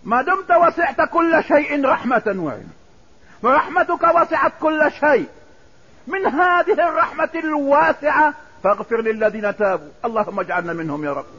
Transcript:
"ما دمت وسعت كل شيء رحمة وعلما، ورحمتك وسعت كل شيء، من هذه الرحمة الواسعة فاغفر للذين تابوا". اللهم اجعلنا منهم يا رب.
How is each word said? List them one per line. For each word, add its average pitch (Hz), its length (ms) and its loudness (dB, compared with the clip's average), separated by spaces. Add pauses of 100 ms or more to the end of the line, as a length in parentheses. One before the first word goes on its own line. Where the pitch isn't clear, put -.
"ما 240 180 0
دمت 370 300 -2
وسعت 330 580 2
كل 330 380 2
شيء 294 380 0
رحمة 240 420 0
وعلما، 160 420 -6 (720)
ورحمتك 320 600 0 (120)
وسعت 311 460 2
كل 311 380 2
شيء، 269 280 2 (800)
من 381 180 -4
هذه 349 640 2
الرحمة 320 460 -2
الواسعة 302 1000 2 (300)
فاغفر 208 380 0
للذين 214 560 -2
تابوا". 180 320 0 (160)
اللهم 208 340 -2
اجعلنا 175 340 -4
منهم 151 320 -6
يا 143 80 -4
رب. 139 120 -8 (140)